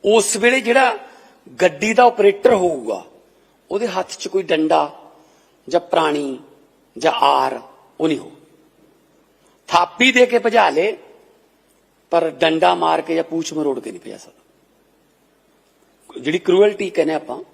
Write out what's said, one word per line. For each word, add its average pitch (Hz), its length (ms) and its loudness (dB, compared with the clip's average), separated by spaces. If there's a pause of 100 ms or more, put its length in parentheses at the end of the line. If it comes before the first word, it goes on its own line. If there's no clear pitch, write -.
ਉਸ 208 320 2
ਵੇਲੇ 240 240 2
ਜਿਹੜਾ 247 380 0 (600)
ਗੱਡੀ 185 320 0
ਦਾ 247 100 6
ਆਪਰੇਟਰ 226 500 4
ਹੋਊਗਾ, 131 520 -4 (680)
ਉਹਦੇ 208 160 -4
ਹੱਥ 185 320 -6
'ਚ - 80 -10
ਕੋਈ 190 160 -4
ਡੰਡਾ 156 680 -2 (580)
ਜਾਂ 170 100 0
ਪ੍ਰਾਣੀ 147 600 -2 (580)
ਜਾਂ 151 140 0
ਆਰ 131 500 0 (380)
ਉਹ 156 80 0
ਨਹੀਂ 147 100 -2
ਹੋ। - 140 -16 (1400)
ਥਾਪੀ 180 440 0
ਦੇ 247 140 4
ਕੇ 240 140 0
ਭਜਾ 214 300 2
ਲੇ, 180 280 -2 (1120)
ਪਰ 165 200 0
ਡੰਡਾ 165 460 0
ਮਾਰ 160 260 -2
ਕੇ 165 140 -6
ਜਾਂ 165 80 -2
ਪੂਛ 165 300 -8
ਮਰੋੜ 143 260 -4
ਕੇ 110 120 -14
ਨਹੀਂ 90 100 -18
ਭਜਾ 101 160 -16
ਸਕਦਾ। - 260 -20 (1800)
ਜਿਹੜੀ 156 200 0
ਕਰੂਅਲਟੀ 196 500 2
ਕਹਿੰਦੇ 160 240 0
ਆਪਾਂ 147 300 -8 (100)